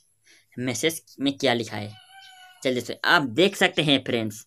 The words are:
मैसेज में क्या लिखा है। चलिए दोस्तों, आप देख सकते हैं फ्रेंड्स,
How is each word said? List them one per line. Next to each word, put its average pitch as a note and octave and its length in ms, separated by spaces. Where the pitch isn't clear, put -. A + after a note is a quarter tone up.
मैसेज B2+ 460
में C#3 140
क्या C3 200
लिखा A2 220
है। G#2 220
चलिए C3 120
दोस्तों, B2 200
आप D#3+ 160
देख F#3+ 220
सकते F3 260
हैं C#3+ 220
फ्रेंड्स, A2 420